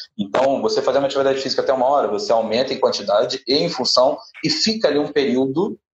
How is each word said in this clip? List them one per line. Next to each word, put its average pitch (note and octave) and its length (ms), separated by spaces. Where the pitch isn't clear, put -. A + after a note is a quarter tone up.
Então, C3+ 420
você C#3 220
fazer C3+ 160
uma C#3 80
atividade C3+ 340
física - 220
até C#3 100
uma B2 140
hora, B2 220
você G#2 240
aumenta A2+ 420
em A#2 60
quantidade G#2+ 640
e C3+ 80
em E3 140
função, B2+ 500
e D#3 80
fica F#3 380
ali C#3+ 100
um D3 80
período C3+ 720